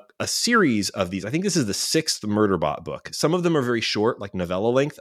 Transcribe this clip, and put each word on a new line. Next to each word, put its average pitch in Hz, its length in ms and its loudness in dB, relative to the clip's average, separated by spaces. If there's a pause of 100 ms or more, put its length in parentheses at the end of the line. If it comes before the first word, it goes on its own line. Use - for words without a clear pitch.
(180)
a 147 80 -4
series 147 640 2
of 92 200 -2
these. 95 140 -6
I 107 60 -6
think 170 140 -2
this 170 120 -2
is 131 100 2
the 98 80 -2
sixth - 480 -2
Murderbot 98 600 2
book. - 300 -10
Some 156 220 0
of 180 80 0
them 170 140 2
are 139 60 2
very 120 200 0
short, - 380 0
like 101 140 -10
novella 92 340 -2
length. 135 320 0